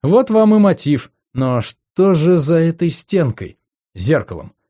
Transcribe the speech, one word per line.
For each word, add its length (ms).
Вот 280
вам 240
и 40
мотив. 520
Но 260
что 540
же 240
за 180
этой 320
стенкой? 680
Зеркалом. 600